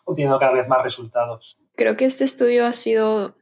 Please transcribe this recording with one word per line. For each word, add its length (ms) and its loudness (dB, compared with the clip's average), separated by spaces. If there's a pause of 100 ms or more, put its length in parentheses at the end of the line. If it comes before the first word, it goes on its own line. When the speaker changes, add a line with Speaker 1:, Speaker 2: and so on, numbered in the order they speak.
Speaker 1:
obteniendo 340 0
cada 140 4
vez 160 0
más 160 2
resultados. 720 -6 (160)
Speaker 2:
Creo 220 0
que 80 0
este 180 0
estudio 420 2
ha 80 -2
sido 680 -2